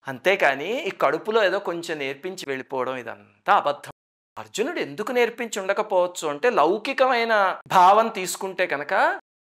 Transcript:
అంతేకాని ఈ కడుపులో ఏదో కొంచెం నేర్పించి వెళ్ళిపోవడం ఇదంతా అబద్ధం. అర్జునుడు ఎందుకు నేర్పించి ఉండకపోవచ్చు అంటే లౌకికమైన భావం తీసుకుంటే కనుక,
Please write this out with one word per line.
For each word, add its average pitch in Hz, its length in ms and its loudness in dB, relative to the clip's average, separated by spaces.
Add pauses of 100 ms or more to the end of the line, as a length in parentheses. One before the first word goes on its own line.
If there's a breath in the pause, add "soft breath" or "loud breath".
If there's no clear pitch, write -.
అంతేకాని 170 760 0
ఈ 196 60 -4
కడుపులో 180 560 0
ఏదో 185 140 0
కొంచెం 170 380 -6
నేర్పించి 139 500 -8
వెళ్ళిపోవడం 131 480 -6
ఇదంతా 113 600 -4
అబద్ధం. 143 360 -2 (460)
అర్జునుడు 233 420 -6
ఎందుకు 151 320 -6
నేర్పించి 233 480 -2
ఉండకపోవచ్చు 190 680 0
అంటే 147 220 0
లౌకికమైన 220 1080 2 (100)
భావం 196 400 8
తీసుకుంటే 185 600 -6
కనుక, 196 520 0 (360)